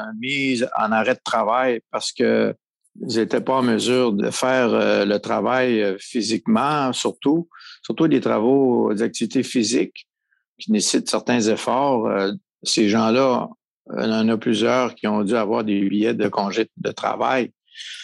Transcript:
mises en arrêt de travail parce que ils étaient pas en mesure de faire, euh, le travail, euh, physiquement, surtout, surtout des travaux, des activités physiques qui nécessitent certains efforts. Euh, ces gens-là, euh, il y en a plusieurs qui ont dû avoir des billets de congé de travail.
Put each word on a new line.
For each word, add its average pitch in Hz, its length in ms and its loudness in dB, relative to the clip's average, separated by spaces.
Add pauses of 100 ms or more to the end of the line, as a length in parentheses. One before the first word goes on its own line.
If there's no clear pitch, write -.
(200)
mises 135 480 -2 (100)
en 110 140 0
arrêt 110 220 2
de - 100 -4
travail 117 580 0 (100)
parce - 200 -6
que 110 440 0 (520)
ils 113 120 -2
étaient 113 220 0
pas 131 160 0
en 131 40 2
mesure 120 520 2
de 101 180 -2
faire, 127 420 0
euh, 104 320 2
le 101 140 0
travail, 113 640 0
euh, 98 160 0
physiquement, 123 920 0
surtout, 147 540 -2 (360)
surtout 160 240 0
des 139 120 4
travaux, 117 720 2
des 104 120 0
activités 117 400 -2
physiques 120 640 -2 (500)
qui - 140 -4
nécessitent - 360 0
certains 117 340 0
efforts. 117 680 0
Euh, 101 240 0 (320)
ces - 260 2
gens-là, 117 600 2 (420)
euh, - 120 -4
il 113 60 0
y 110 40 0
en 110 140 2
a 113 100 2
plusieurs 117 580 0
qui - 120 -6
ont 107 160 0
dû 101 120 0
avoir 113 280 0
des 101 240 0
billets 107 280 0
de 107 120 -2
congé 101 500 -2
de - 140 -6
travail. 117 600 -2 (520)